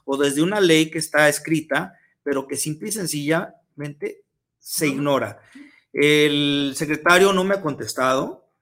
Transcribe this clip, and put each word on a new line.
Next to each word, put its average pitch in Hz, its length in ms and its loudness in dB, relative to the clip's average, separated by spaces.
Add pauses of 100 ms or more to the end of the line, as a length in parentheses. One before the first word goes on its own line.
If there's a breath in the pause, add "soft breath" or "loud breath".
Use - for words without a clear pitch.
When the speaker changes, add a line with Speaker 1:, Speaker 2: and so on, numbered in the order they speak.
Speaker 1:
o 139 140 -4
desde 143 260 2
una 208 160 0
ley 160 320 4
que 160 80 -6
está 151 300 2
escrita, 156 640 -4 (300 soft breath)
pero 139 220 -2
que 139 120 -8
simple 156 320 -6
y - 20 -6
sencillamente 156 1300 -6 (360)
se - 280 -4
Speaker 2:
Ujú. 135 80 0
Speaker 1:
ignora? 135 440 -2 (540 loud breath)
El 143 840 2
secretario 170 560 2
no 185 120 0
me 196 120 0
ha 196 60 -8
contestado. 131 880 -4 (120)